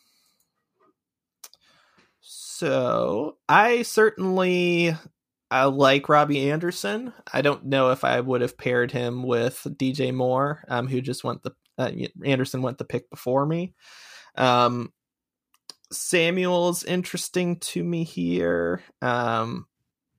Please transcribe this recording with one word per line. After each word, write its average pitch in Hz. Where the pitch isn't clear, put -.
so 123
I 233
certainly, 180
I 131
like 139
Robbie 147
Anderson. 202
I 127
don't 143
know 135
if 127
I 123
would 127
have 120
paired 123
him 123
with 123
D 131
J 131
Moore, 127
um, 123
who 131
just 127
went 120
the, -
uh, -
Anderson 131
went 131
the -
pick -
before 135
me. 170
Um, 120
Samuel's 175
interesting 180
to -
me 170
here. -
Um, 117